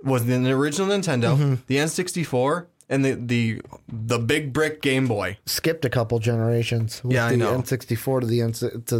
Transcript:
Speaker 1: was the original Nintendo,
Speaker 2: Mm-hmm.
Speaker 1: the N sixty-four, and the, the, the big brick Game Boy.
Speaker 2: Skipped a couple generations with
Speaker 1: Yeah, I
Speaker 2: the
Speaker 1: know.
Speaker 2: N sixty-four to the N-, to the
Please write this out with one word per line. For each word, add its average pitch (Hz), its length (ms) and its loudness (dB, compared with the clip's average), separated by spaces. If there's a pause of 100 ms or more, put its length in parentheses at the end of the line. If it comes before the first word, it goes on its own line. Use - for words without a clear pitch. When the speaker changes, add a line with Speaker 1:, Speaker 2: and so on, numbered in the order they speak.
Speaker 1:
was 131 220 2
the 127 260 2
original 151 380 0
Nintendo, 143 480 2
Speaker 2:
Mm-hmm. 143 180 4 (120)
Speaker 1:
the 135 120 0
N 156 100 2
sixty-four, 165 800 -2 (200)
and 135 160 2
the, 135 100 2
the, 117 480 -2 (260)
the 117 300 -2
big 139 340 0
brick 151 300 0
Game 131 240 2
Boy. 101 400 -2
Speaker 2:
Skipped - 380 -2
a 131 60 2
couple 117 280 0
generations 117 840 0
with 127 100 0
Speaker 1:
Yeah, 120 120 2
I 117 40 0
Speaker 2:
the 127 60 2
Speaker 1:
know. 117 180 2
Speaker 2:
N 127 100 -2
sixty-four 127 560 -2
to 123 60 -2
the 117 160 2
N-, 117 100 0
to 117 180 -4
the 120 300 -4